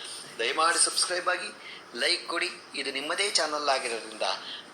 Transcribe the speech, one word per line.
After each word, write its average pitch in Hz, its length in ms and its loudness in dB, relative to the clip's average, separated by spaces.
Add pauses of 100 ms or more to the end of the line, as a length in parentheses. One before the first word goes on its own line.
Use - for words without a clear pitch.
(380)
ದಯಮಾಡಿ 156 460 4
ಸಬ್ಸ್ಕ್ರೈಬ್ 180 440 2
ಆಗಿ, 175 200 2 (460)
ಲೈಕ್ 175 340 2
ಕೊಡಿ. 175 220 0 (240)
ಇದು 135 180 -4
ನಿಮ್ಮದೇ 175 380 0
ಚಾನಲ್ 151 380 2
ಆಗಿರೋದ್ರಿಂದ 117 540 0 (520)